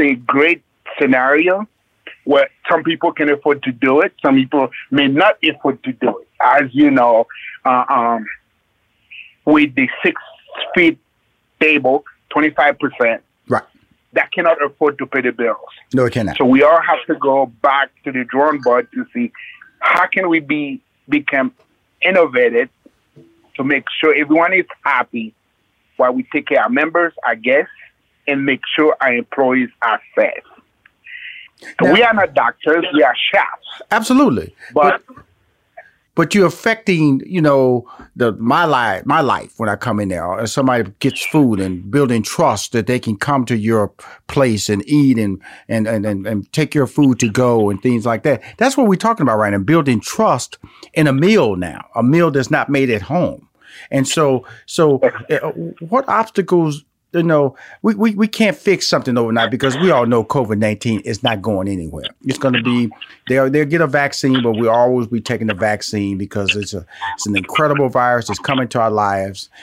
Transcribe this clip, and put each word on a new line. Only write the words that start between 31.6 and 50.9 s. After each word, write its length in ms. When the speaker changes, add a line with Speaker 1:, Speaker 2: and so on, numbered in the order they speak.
Speaker 2:
Now 120
Speaker 1:
We 120
are 100
not 200
doctors, 500
we 80
are 140
chefs. 580
Speaker 2:
Absolutely. 640
Speaker 1:
But 360
Speaker 2:
But, 160
but 200
you're 120
affecting, 800
you 140
know, 500
the, 200
my 300
li-, 400
my 180
life 340
when 120
I 60
come 240
in 100
there. 160
Or 220
somebody 440
gets 260
food 320
and 320
building 320
trust 500
that 140
they 140
can 160
come 300
to 100
your 360
place 400
and 200
eat 300
and, 240
and, 200
and, 180
and, 220
and 240
take 240
your 100
food 340
to 80
go 420
and 120
things 240
like 160
that. 180
That's 200
what 100
we're 100
talking 260
about 160
right 120
now, 80
building 400
trust 600